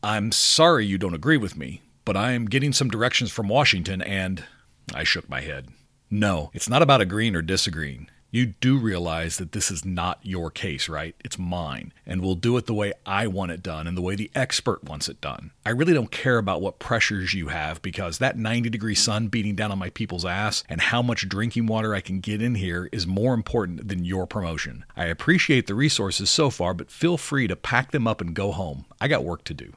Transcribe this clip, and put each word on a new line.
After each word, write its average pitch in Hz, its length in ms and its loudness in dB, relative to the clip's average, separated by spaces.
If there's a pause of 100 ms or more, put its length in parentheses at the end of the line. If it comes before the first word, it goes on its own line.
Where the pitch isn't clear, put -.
"I'm 107 300 0
sorry 156 540 6
you 98 100 2
don't 92 160 0
agree 85 240 4
with 104 180 0
me, 73 280 -10 (240)
but 98 100 0
I'm 120 300 0
getting 135 260 2
some 131 160 2
directions 117 420 0
from 101 180 -4
Washington, 101 520 2
and," 95 420 -2 (520)
I 78 100 -4
shook - 240 0
my 67 140 -4
head. 67 260 -8 (400)
"No, 101 460 2
it's - 160 -4
not 127 100 6
about 139 220 8
agreeing 101 340 2
or 82 60 0
disagreeing. 80 680 -2 (260)
You 123 120 2
do 131 320 2
realize 85 580 0
that 85 160 -6
this 101 180 0
is 87 140 -6
not 90 380 -2
your 90 280 -4
case, - 380 -4
right? 78 340 -6
It's - 160 -10
mine, 87 540 -6 (140)
and 90 160 -2
we'll 95 120 2
do 117 220 2
it 120 80 0
the - 80 -2
way 104 220 0 (100)
I 98 220 0
want 92 260 -2
it 85 100 -10
done 80 240 -6
and 85 80 -4
the 90 60 -2
way 90 140 -2
the 101 200 -6
expert - 480 0
wants 76 240 -8
it - 140 -10
done. 71 300 -10 (160)
I - 20 -4
really 139 240 4
don't 127 180 2
care 123 280 2
about 95 240 0
what 95 160 -4
pressures 101 560 0
you 85 140 -4
have, 78 340 -4
because 90 340 -6
that 127 220 0
ninety-degree 113 560 -2
sun 107 340 2
beating 104 260 0
down 107 160 -2
on 98 80 -2
my 90 120 -4
people's 87 340 -6
ass 92 420 -2
and 82 140 -4
how 120 220 2
much 117 260 0
drinking 113 380 0
water 110 280 0
I 95 60 -2
can 95 200 -4
get 104 200 -4
in 120 140 0
here 90 360 -2
is 92 160 -4
more 104 280 2
important 104 540 -2
than 90 180 -2
your 92 200 -2
promotion. 82 600 -6 (100)
I - 80 -2
appreciate 135 640 4
the 101 80 -2
resources 101 560 2
so 151 180 4
far, 90 240 0
but 87 180 -6
feel 170 280 2
free 135 300 0
to 95 60 0
pack - 360 0
them 113 160 2
up 110 160 0
and 85 120 -4
go 101 180 -2
home. 82 340 -6 (120)
I 123 100 0
got 139 160 2
work 82 200 -6
to - 80 -10
do." 57 240 -14